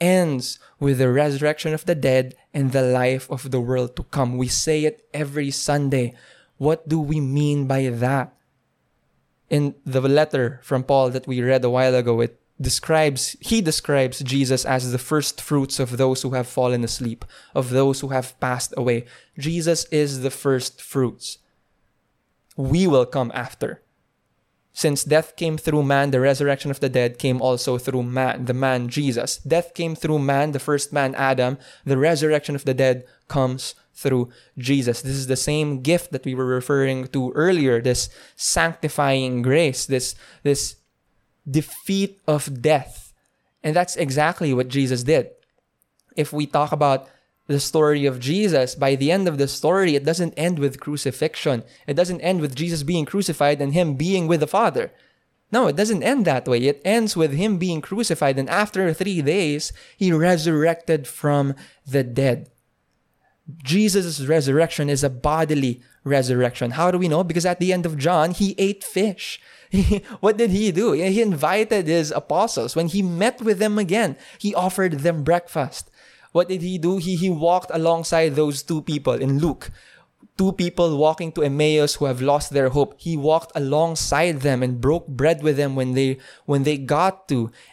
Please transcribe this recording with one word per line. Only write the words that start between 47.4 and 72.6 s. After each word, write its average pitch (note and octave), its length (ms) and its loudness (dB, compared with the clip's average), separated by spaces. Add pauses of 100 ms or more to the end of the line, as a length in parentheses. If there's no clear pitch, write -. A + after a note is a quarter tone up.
the C#3+ 140 0
story D3 440 2
of C3 140 0
Jesus, D3 560 2
by C#3 220 2
the C#3 160 2
end F#3+ 160 0
of D3 100 -4
the C#3 80 2
story, E3+ 480 2
it C#3 100 0
doesn't E3 320 0
end E3 220 0
with C#3 220 -2
crucifixion. D3 840 -4 (240)
It - 80 -4
doesn't F3 280 0
end F3+ 180 0
with C3+ 160 -4
Jesus D#3+ 260 -2
being D#3+ 220 0
crucified D3 560 0
and C#3 140 -2
him E3 200 2
being E3+ 320 0
with D#3 140 2
the D3+ 80 0
Father. D#3 420 0 (600)
No, A3+ 160 2
it C#3+ 80 0
doesn't G3+ 260 0
end A#3 220 2
that C#3 240 0
way. B2 140 2
It - 220 0
ends A3 320 0
with D#3+ 160 2
him F#3+ 260 0
being E3+ 220 -2
crucified, D3+ 600 -2
and C3+ 100 -4
after F#3+ 420 0
three F#3 300 -2
days, D3+ 500 -2 (240)
he F#3+ 140 2
resurrected D#3+ 960 2
from C#3+ 480 0 (320)
the C3+ 160 0
dead. A#2+ 480 -2 (1120)
Jesus' F3 600 0
resurrection D3 640 2
is C#3+ 160 0
a C3+ 60 0
bodily D3 720 0 (200)
resurrection. B2 680 0
How D#3+ 200 0
do F3+ 60 2
we F3+ 120 0
know? F#3+ 140 2
Because E3+ 220 -2
at F3+ 160 0
the F#3 140 2
end F3+ 100 -2
of D#3+ 140 -4
John, D#3+ 320 2
he G3 260 -2
ate G3+ 260 -2
fish. - 560 -4 (320)
<laughs> G3 300 2 (200)
What G#3+ 180 2
did A#3 100 4
he G3+ 240 2
do? G3 200 2
He F#3+ 280 2
invited G3 640 0
his D#3 240 2
apostles. D#3+ 640 -2